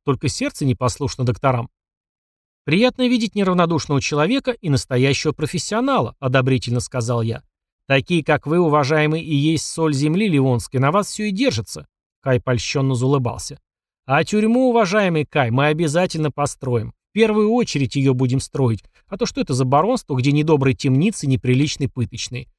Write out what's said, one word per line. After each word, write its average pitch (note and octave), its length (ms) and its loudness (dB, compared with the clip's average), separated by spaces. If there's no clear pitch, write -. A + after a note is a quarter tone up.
только C3+ 240 0
сердце - 360 -4
не B2+ 100 2
послушно B2+ 500 -4
докторам. A#2+ 460 -2
«Приятно A#3+ 420 2
видеть A#3 300 0
неравнодушного E3+ 640 0
человека F3 500 -2
и - 180 -6
настоящего C3+ 600 0
профессионала», G#3 880 -2
одобрительно B2+ 600 0
сказал A#2+ 420 -4
я. A#2 220 -6
«Такие, C#3 380 0
как D3 240 0
вы, E3 100 2
уважаемый, D3+ 640 2
и D#3+ 100 -6
есть D3+ 340 0
соль D#3+ 280 -2
земли D#3 320 0
ливонской, C3 540 0
на C#3 100 4
вас F#3+ 160 2
все G#3+ 200 -6
и G#3+ 40 -2
держится». F#3 560 -4
Кай B2+ 200 0
польщенно C3+ 560 -2
заулыбался. C3 640 -2
«А C#3+ 140 2
тюрьму, A3+ 460 2
уважаемый F#3+ 580 2
Кай, B2+ 240 0
мы C3+ 160 2
обязательно D#3 640 0
построим. B2 600 -4
В - 20 -20
первую G#3+ 380 2
очередь F#3 460 0
ее C3+ 180 2
будем B2+ 240 0
строить. B2+ 460 -2
А G3 80 -12
то A3+ 100 -2
что - 140 -6
это F3+ 120 -2
за C3 120 0
баронство, D#3 500 0
где B2+ 160 2
недобрые C#3+ 460 2
темницы, C#3+ 500 0
неприличные C3 600 0
пыточные? - 580 -8